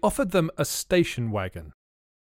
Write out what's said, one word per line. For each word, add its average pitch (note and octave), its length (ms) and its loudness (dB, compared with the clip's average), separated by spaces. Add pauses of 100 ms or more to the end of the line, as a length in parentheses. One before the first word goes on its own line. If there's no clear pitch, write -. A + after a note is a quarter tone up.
offered G#3 280 0
them E3 260 2
a D#3+ 60 2
station C3 680 0
wagon. F#2 420 -6 (520)